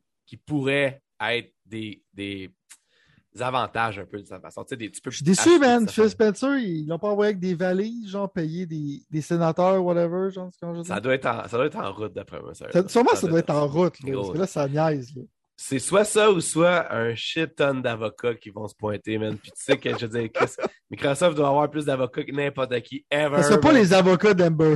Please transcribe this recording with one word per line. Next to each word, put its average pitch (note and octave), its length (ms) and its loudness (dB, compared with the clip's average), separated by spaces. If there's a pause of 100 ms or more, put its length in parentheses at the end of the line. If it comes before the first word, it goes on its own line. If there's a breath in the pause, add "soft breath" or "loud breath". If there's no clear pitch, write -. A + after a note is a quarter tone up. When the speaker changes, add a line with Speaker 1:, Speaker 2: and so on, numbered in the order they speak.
(260)
Speaker 1:
qui - 120 -20
pourraient C#3 640 -2 (200)
être A2+ 320 -4 (120)
des, G#2+ 380 -12 (100)
des G2 360 -10 (920)
avantages A2+ 580 -4
un F#2 60 -14
peu G2+ 160 -14
de F#2+ 60 -20
sa F#2 120 -16
façon. E2 240 -16
Tu - 60 -18
sais, C3 80 -8
des, G#2+ 140 -10
tu - 100 -18
peux C3 100 -10
Speaker 2:
Je - 60 -12
suis C#3 80 -6
déçu, F3+ 240 4
Speaker 1:
acheter F4 100 8
Speaker 2:
man. A#3+ 260 4
Speaker 1:
de G3 40 -6
sa - 40 -10
Speaker 2:
Phil A3 100 2
Speaker 1:
façon. G#3+ 60 4 (240)
Speaker 2:
Spencer, C#4 260 -2
ils D#3+ 280 -4
l'ont E3 120 -6
pas G#3 100 -4
envoyé G#3 200 2
avec G3+ 100 -4
des F3+ 160 -2
valises, G3 540 -2
genre, G3 220 -6
payer E3+ 340 -6
des, D3+ 440 -8
des D3+ 120 -4
sénateurs, F3 640 2
whatever, F3 480 0
genre, F#3 200 -12
c'est - 80 -20
comment E3+ 140 -10
je E3+ 60 -8
veux E3+ 40 -10
Speaker 1:
Ça F3 120 -6
Speaker 2:
dire. G#2 60 -4
Speaker 1:
doit C3 140 0
être B2+ 100 -4
en, A#2 220 -2
ça A#2 100 -4
doit C3 80 2
être D#3 140 -4
en G2+ 140 -6
route, G#2+ 200 -8
d'après G2 280 -12
moi, - 120 -14
ça. - 180 -16
Speaker 2:
Ça, F#3+ 160 2
sûrement, B3 240 4
ça A4 40 4
Speaker 1:
Ça - 60 -4
Speaker 2:
doit F3+ 100 0
Speaker 1:
doit E3 80 4
Speaker 2:
être E3+ 100 -2
en D3 180 2
route, D#3+ 340 0
là, C3+ 100 -8
Speaker 1:
Gros. C3+ 100 -4
Speaker 2:
parce G2 120 -6
que D#3 60 -4
là, F#3 80 -2
ça C#3+ 200 -4
niaise, D3 480 -2
là. B2 80 -14 (320)
Speaker 1:
C'est - 240 -6
soit F#3+ 240 2
ça G#3+ 280 4
ou F3 100 4
soit E3+ 500 2
un A2+ 220 -2
shit D#3+ 420 -6
ton C#3 200 2
d'avocats A#2 580 -4
qui G#2+ 160 -12
vont G#2 180 -12
se - 80 -14
pointer, G#2+ 440 -4
man. G#2+ 180 -4
Puis - 140 -20
tu - 120 -16
sais C#3 140 2
que, - 200 -6
je A#2 100 -8
veux A#2 120 -4
dire, A2 140 -4
Chris, - 140 0 (100)
Speaker 2:
<laughs> - 320 -10
Speaker 1:
Microsoft D3+ 480 0
doit D3 100 2
avoir C#3+ 220 2
plus D3 160 -6
d'avocats C3 380 -4
que B2 80 -10
n'importe C3+ 500 -4
qui - 280 -14
ever, C#3+ 340 2
Speaker 2:
Ce D3 100 6
sont D3+ 60 6
pas D4+ 120 6
Speaker 1:
man. C4 100 8
Speaker 2:
les F#3 120 6
avocats F#3+ 400 6
d'Amber E3 420 4